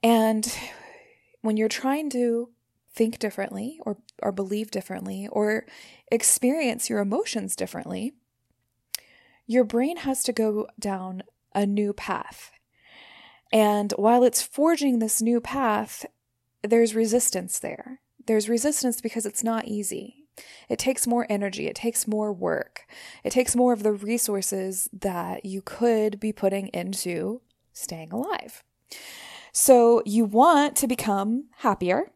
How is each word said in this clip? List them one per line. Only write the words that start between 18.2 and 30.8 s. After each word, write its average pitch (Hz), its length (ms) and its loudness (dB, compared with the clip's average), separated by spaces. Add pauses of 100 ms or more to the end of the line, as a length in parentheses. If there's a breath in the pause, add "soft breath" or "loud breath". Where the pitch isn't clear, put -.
There's 214 220 2
resistance 247 500 0
because 226 260 -6
it's - 180 -6
not 226 220 -2
easy. 208 580 -8 (460 loud breath)
It - 100 -2
takes - 260 0
more 240 240 0
energy. 202 380 -2
It - 80 -6
takes - 320 -4
more 214 260 -2
work. 175 520 -4 (380 loud breath)
It - 80 -4
takes 254 240 2
more 247 180 4
of 208 100 -4
the 214 100 2
resources 196 1000 -4
that 185 520 -6
you 190 160 -6
could 214 580 2
be 214 140 -4
putting 196 360 0
into 180 720 -4 (320)
staying 160 380 -12
alive. 277 520 -8 (880 loud breath)
So 233 540 8
you 214 200 2
want 285 520 4
to 277 100 0